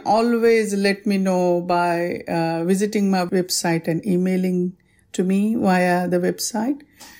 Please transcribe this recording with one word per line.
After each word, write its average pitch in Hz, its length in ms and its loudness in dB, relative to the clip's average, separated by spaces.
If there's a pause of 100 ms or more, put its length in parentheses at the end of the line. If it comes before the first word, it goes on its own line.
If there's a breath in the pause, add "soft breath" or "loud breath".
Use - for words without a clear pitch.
always 226 680 2
let 196 320 0
me 196 100 2
know 180 440 2
by, 175 680 -2
uh, 165 360 -2
visiting 202 460 0
my 185 160 0
website 175 600 -2
and 165 180 -2
emailing 185 720 0 (360)
to 196 100 -2
me 202 320 0
via 180 520 2
the 180 120 0
website. 220 640 -4 (380 loud breath)